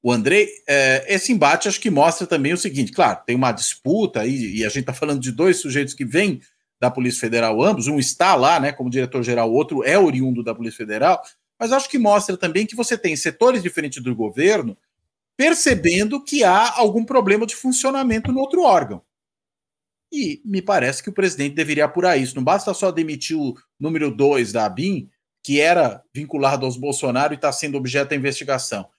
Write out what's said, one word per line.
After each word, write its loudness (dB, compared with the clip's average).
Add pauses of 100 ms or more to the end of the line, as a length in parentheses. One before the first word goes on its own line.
O 0
Andrei, 2 (180)
é, 2
esse 0
embate 2
acho -4
que -2
mostra 2
também 0
o -2
seguinte, -4
claro, 2
tem -2
uma 2
disputa -2
aí, -4
e -2
a -2
gente -6
tá -8
falando -4
de -6
dois 2
sujeitos -4
que -10
vêm -2 (400)
da 2
Polícia -4
Federal, 0
ambos, 2
um 0
está 2
lá, 4
né, -2
como -6
diretor-geral, 0
o 0
outro 0
é 2
oriundo 2
da -4
Polícia -10
Federal, 0 (400)
mas -2
acho 0
que -2
mostra 2
também -2
que -10
você -2
tem -4
setores 0
diferentes -6
do -4
governo 0 (600)
percebendo 2
que 0
há 4
algum 2
problema 2
de -10
funcionamento -2
no 0
outro 0
órgão. 2 (1080)
E -4
me -2
parece 0
que -10
o -16
presidente -2
deveria 0
apurar 2
isso. -2
Não -4
basta 0
só 0
demitir -4
o -4 (240)
número -2
dois 2
da 0
abin, -4 (360)
que 2
era 4 (100)
vinculado -2
aos -4
Bolsonaro -2
e -10
tá -2
sendo -6
objeto -2
da -2
investigação. -6 (100)